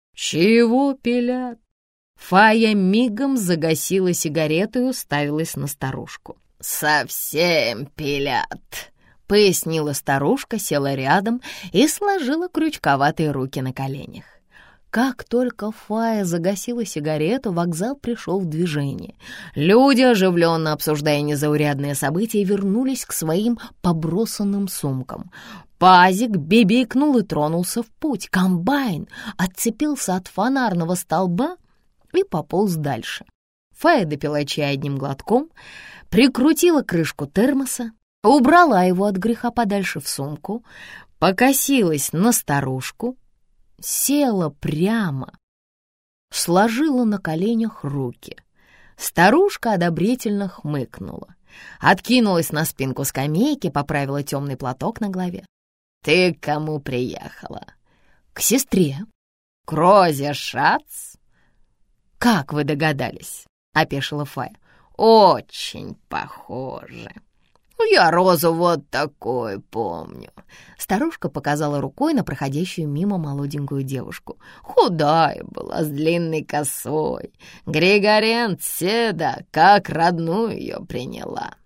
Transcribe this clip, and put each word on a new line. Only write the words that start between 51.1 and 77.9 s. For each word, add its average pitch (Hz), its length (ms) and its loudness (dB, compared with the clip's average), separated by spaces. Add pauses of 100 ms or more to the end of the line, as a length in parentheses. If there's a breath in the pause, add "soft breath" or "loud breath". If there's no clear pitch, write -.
откинулась 196 720 2
на 156 140 -2
спинку 135 400 -4
скамейки, 165 680 -2
поправила 143 540 -4
темный 139 320 -8
платок 139 440 -6
на 214 80 -4
голове. 185 360 -6 (580)
"Ты 175 320 4
к - 60 -20
кому 151 400 -4
приехала?" - 840 -8 (680)
"К - 80 -12
сестре". 185 580 2 (640)
"К - 80 -16
Розе 156 600 4
Шац?" - 840 -4 (1040)
"Как 202 340 2
вы 147 120 -2
догадались?" — 147 840 -4 (280)
опешила 147 500 -2
Фая. 139 320 -10 (400 soft breath)
"Очень 190 1000 4 (120)
похоже. - 1040 -12 (800)
Я 196 200 4
Розу 170 420 4
вот 170 380 0
такой 120 720 -6
помню". 82 680 -10 (460 loud breath)
Старушка 254 520 -4
показала 147 520 -4
рукой 254 340 -2
на 190 100 0
проходящую 147 640 -6
мимо 180 300 -4
молоденькую 143 640 -6
девушку. - 560 -10 (240 loud breath)
Худая 156 800 2
была, - 400 -8
с 151 40 -4
длинной 160 540 -2
косой. 147 920 -6 (340 loud breath)
Григорент 208 960 2